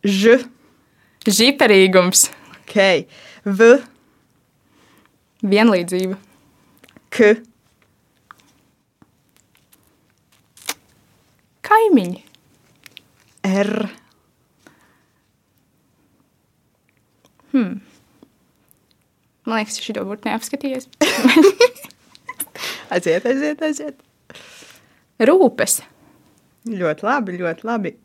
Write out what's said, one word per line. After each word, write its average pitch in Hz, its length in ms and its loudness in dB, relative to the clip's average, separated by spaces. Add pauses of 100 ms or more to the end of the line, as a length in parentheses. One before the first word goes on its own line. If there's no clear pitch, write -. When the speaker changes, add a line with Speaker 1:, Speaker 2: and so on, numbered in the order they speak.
Speaker 1:
Ž. 202 340 4 (880)
Speaker 2:
Žiperīgums. 190 1000 2 (320)
Speaker 1:
Ok. - 160 -10 (680)
V. 208 260 4 (1700)
Speaker 2:
Vienlīdzība. 190 760 0 (960)
Speaker 1:
K. 214 200 4 (4000)
Speaker 2:
Kaimiņi. 349 560 0 (1200)
Speaker 1:
R. 196 240 -2 (3750)
Speaker 2:
Hmm. 220 260 -2 (1700)
Man 226 140 -4
liekas, 214 160 -10
es - 60 -14
šito 208 200 -10
burtu 208 240 -10
neapskatījos. 254 640 -8 (1000)
Speaker 1:
<laughs> - 1040 -16
Aiziet, 180 360 -2
aiziet, 285 360 -4
aiziet. 302 400 -8 (1120)
Speaker 2:
Rūpes. 262 600 2 (880)
Speaker 1:
Ļoti 180 380 -6
labi, 214 340 -4
ļoti 170 260 -8
labi. 214 240 -6 (140)